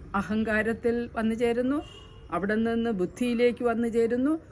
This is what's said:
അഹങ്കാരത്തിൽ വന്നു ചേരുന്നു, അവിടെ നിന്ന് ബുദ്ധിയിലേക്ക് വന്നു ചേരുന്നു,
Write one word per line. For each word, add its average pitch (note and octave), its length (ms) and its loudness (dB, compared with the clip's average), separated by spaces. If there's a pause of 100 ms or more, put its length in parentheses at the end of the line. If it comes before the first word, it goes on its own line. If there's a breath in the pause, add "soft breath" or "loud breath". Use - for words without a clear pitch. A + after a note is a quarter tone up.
(160)
അഹങ്കാരത്തിൽ A3 1000 0
വന്നു A3 200 0
ചേരുന്നു, B3 480 0 (480)
അവിടെ F#3+ 240 0
നിന്ന് A3+ 340 0
ബുദ്ധിയിലേക്ക് A#3+ 760 0
വന്നു A#3 240 2
ചേരുന്നു, A#3+ 520 2 (120)